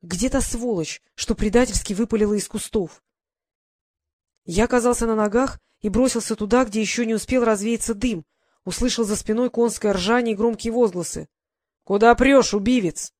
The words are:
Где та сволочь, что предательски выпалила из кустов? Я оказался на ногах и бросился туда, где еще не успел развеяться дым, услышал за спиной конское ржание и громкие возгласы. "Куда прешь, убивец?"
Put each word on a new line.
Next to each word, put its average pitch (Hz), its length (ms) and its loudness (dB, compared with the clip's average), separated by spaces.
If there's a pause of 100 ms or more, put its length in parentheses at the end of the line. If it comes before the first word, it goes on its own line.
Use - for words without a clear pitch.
Где 175 260 -4
та 262 120 0
сволочь, 226 600 -4 (140)
что - 220 -4
предательски - 560 0
выпалила 214 420 0
из 208 140 -4
кустов? - 540 -6 (1400)
Я 180 200 0
оказался 240 420 2
на 226 80 0
ногах 214 460 0 (220)
и 208 60 -2
бросился 226 460 0
туда, 214 300 2
где 214 160 -4
еще 220 240 -2
не 226 100 -2
успел 240 300 0
развеяться 220 500 -2
дым, 202 320 -4 (380)
услышал 233 400 -2
за 208 100 -2
спиной 220 340 -2
конское 226 440 0
ржание 220 420 0
и - 20 -12
громкие 226 360 -2
возгласы. 175 560 -2 (560)
"Куда 208 320 6
прешь, 262 380 4
убивец?" 208 640 -2